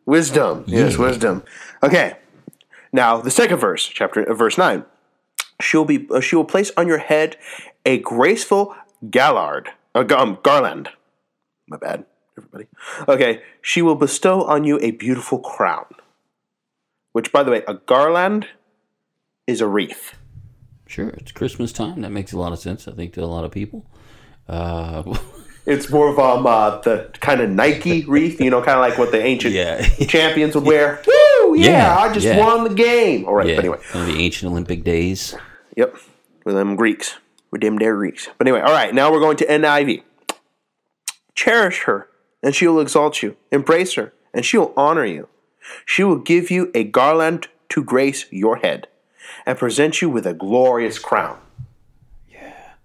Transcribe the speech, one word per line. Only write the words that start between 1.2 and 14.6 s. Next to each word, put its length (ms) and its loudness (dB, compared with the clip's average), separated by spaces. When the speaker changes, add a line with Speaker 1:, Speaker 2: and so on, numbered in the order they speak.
Speaker 1:
Okay. 360 2
Now, 300 2
the 100 -4
second 280 2
verse, 280 -2
chapter, 420 -2
uh, 40 -2
verse 240 0
nine. 260 0
"She'll 240 0
be, 260 -2
uh, 80 0
she 160 0
will 100 2
place 300 -2
on 120 0
your 100 0
head 400 -2
a 140 2
graceful 760 0
gallard, 600 0
uh, 100 2
g-, 100 0
um, 280 2
garland." 480 0
My 100 -16
bad, 280 -10
everybody. 280 -20
Okay. 360 2
"She 200 -2
will 140 4
bestow 460 0
on 220 0